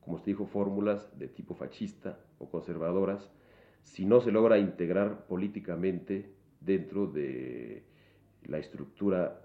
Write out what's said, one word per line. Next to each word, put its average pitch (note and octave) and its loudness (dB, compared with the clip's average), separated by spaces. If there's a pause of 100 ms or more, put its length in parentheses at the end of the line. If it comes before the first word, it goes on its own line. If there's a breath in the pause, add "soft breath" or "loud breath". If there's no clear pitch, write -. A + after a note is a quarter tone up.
como E2+ -4
usted G2+ -2
dijo, G2+ -4
fórmulas G2+ 0
de C2 -8
tipo - -12
fascista - -8 (200)
o - -14
conservadoras, F2 -2 (520 soft breath)
si - -8
no A#2 8
se A#2+ 2
logra A2 8
integrar F#2+ 0
políticamente F#2 -4 (300)
dentro F#2+ 0
de B1+ -6 (600 soft breath)
la D#2 -6
estructura F2+ -2